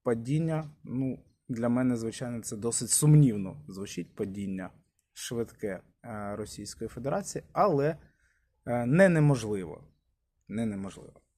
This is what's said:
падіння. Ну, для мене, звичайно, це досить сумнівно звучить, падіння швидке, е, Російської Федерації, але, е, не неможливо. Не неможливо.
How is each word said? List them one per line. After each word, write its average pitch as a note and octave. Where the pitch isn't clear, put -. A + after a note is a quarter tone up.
падіння. D3
Ну, C3
для A#2+
мене, B2
звичайно, A2+
це A2+
досить A#2
сумнівно B2
звучить, G2
падіння F#2+
швидке, A2
е, G#2
Російської G#2+
Федерації, D3
але, D#3
е, A#2+
не F3
неможливо. A2
Не A2+
неможливо. G2